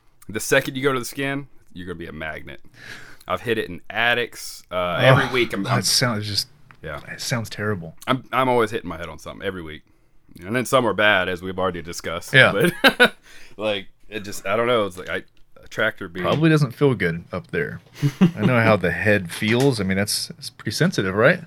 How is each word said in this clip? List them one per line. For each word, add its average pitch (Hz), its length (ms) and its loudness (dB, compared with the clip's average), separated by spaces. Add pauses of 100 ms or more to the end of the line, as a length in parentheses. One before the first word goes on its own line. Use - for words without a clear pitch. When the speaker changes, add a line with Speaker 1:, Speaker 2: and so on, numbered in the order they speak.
(280)
Speaker 1:
The 104 120 -6
second 135 360 0
you 131 60 -4
go 139 100 2
to 131 60 -2
the 120 60 -6
skin, 139 440 -6 (240)
you're 87 140 -12
gonna 87 120 -8
be 85 80 -10
a 78 60 -14
magnet. 76 480 -10 (680)
I've 92 140 -4
hit 113 160 0
it 101 100 -4
in 85 120 -10 (100)
attics. 117 800 -2
Uh, 90 300 -2
every 131 240 8
Speaker 2:
Oh, 127 80 -4
Speaker 1:
week 123 200 0
I'm, - 120 -4
Speaker 2:
that 127 80 -2
Speaker 1:
I'm 98 100 2
Speaker 2:
sounds 104 440 0
just, 104 220 -4 (340)
Speaker 1:
Yeah. 76 260 -10
Speaker 2:
it - 120 -14
sounds 117 300 -4
terrible. 98 460 -6 (100)
Speaker 1:
I'm, 123 260 -2
I'm 131 160 0
always 120 220 2
hitting 95 180 -6
my 85 80 -8
head 82 120 -10
on 78 100 -14
something 76 280 -12
every 92 160 -6
week. 78 200 -14 (600)
And 101 100 -6
then 127 100 -2
some 127 220 2
are 101 80 0
bad, 98 340 4
as 90 140 -4
we've 92 160 -6
already 90 240 -2
discussed. 85 500 -8
Speaker 2:
Yeah. 120 380 6 (120)
Speaker 1:
But, - 320 4 (220)
<laughs> - 200 -18
like, 101 320 -4 (200)
it 104 120 -8
just, 98 260 -10
I 101 100 2
don't 117 120 2
know. 113 180 2
It's 92 100 -10
like, 90 140 -12
I, 92 120 -4 (400)
a - 60 -20
tractor 107 400 -4
beam. 90 160 -8
Speaker 2:
Probably 135 260 4
doesn't 147 220 4
feel 139 220 4
good 85 380 -2
up 90 160 -8
there. 82 320 -4 (220)
Speaker 1:
<laughs> 143 180 0 (160)
Speaker 2:
I 107 100 -6
know 123 140 4
how 110 160 6
the 92 160 0
head 101 380 2
feels. 117 500 2
I 95 40 -2
mean, 95 120 0
that's, - 320 -2
that's - 220 -16
pretty - 240 -8
sensitive, 117 400 0
right? 135 320 6